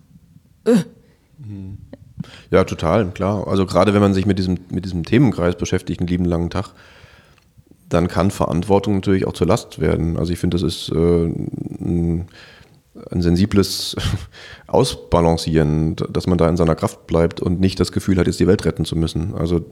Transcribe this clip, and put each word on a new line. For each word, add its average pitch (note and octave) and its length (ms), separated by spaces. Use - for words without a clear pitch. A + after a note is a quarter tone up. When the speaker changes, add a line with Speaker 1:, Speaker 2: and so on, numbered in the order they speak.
Speaker 1:
äh. A3+ 120
Speaker 2:
Mhm. G2 400
Ja, F2+ 140
total, F2+ 480
klar. F#2+ 360
Also F#2+ 180
gerade F#2 280
wenn G2+ 60
man G2 140
sich F#2+ 120
mit F#2+ 120
diesem, F2+ 200
mit F2+ 140
diesem F2+ 200
Themenkreis F#2+ 520
beschäftigt, F2+ 440
einen F2 80
lieben F2+ 160
langen E2+ 260
Tag, F2 220
dann F2 200
kann F#2 220
Verantwortung G2 640
natürlich F#2+ 300
auch G2 60
zur F2+ 140
Last - 340
werden. E2 360
Also F2 160
ich E2+ 60
finde, F2 180
das F#2 60
ist, - 280
äh, E2+ 360
ein, E2+ 1000
ein F2+ 120
sensibles F#2 720
<laughs> - 340
Ausbalancieren, D#2+ 1300
d-, - 140
dass - 160
man F2+ 120
da E2 100
in E2+ 80
seiner E2 180
Kraft - 320
bleibt E2+ 340
und F2 180
nicht F#2+ 220
das F2+ 100
Gefühl F#2+ 280
hat, F2 80
jetzt F2+ 120
die F2+ 80
Welt G2 180
retten D#2+ 200
zu D#2+ 120
müssen. D#2+ 380
Also, E2 380